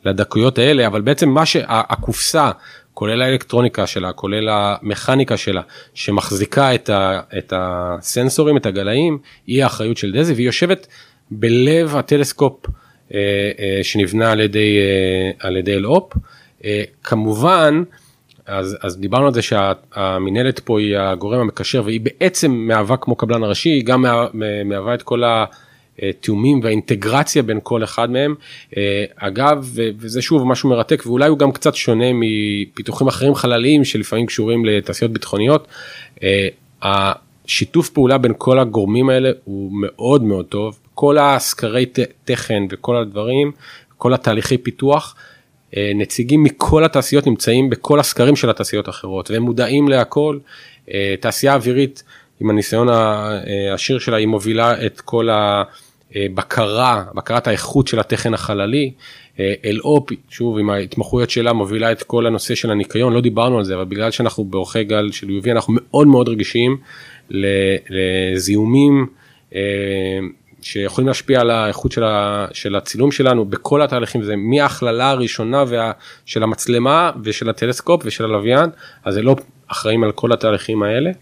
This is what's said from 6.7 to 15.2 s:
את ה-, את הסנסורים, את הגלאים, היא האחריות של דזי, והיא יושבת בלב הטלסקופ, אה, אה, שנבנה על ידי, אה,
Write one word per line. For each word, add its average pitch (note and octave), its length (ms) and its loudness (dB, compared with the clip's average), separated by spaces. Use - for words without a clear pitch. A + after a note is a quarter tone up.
את - 140 -4
ה-, F#2+ 300 0
את - 180 -8
הסנסורים, F#2 1000 0
את C3 80 0
הגלאים, A2 520 0
היא C3 160 2
האחריות A2+ 340 -2
של G2 140 -4
דזי, D3+ 220 0
והיא A#2+ 120 0
יושבת F3 420 -2
בלב C3 640 2
הטלסקופ, C#3+ 680 0
אה, G2+ 60 -4
אה, G2 240 -2
שנבנה G#2+ 480 0
על G#2+ 80 2
ידי, G#2 380 2
אה, F#2+ 680 0